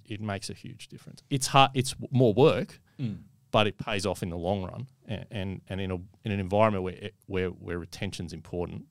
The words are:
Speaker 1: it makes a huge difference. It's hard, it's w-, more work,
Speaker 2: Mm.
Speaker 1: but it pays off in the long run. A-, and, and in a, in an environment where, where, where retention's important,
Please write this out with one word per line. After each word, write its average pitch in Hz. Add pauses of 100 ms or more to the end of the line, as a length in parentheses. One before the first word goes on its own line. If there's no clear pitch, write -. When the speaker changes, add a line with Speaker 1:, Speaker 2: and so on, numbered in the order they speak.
Speaker 1:
it 107
makes 101
a 101
huge -
difference. -
It's 131
hard, 135
it's 127
w-, -
more 123
work, 127 (200)
Speaker 2:
Mm. 104 (280)
Speaker 1:
but 107
it 98
pays 101
off 92
in 98
the 85
long 92
run. 90 (220)
A-, 92
and, 95
and 95
in 95
a, 92 (300)
in 107
an 101
environment 101
where, 95 (160)
where, 92
where 90
retention's 85
important, 87